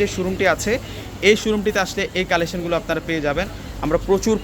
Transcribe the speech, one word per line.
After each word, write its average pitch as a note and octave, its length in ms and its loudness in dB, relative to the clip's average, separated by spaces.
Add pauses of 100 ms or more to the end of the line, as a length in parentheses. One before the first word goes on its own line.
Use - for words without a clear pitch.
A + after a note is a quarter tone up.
যে G3+ 140 2
শোরুমটি F#3 380 0
আছে, F3+ 180 -2 (580)
এই A3 140 8
শোরুমটিতে G#3 420 0
আসলে G3 180 -4 (160)
এই F#3 120 0
কালেকশনগুলো E3+ 500 0
আপনারা D#3+ 260 -2
পেয়ে D#3+ 200 -2
যাবেন। D#3+ 200 0 (340)
আমরা D3+ 160 2 (100)
প্রচুর G3 360 4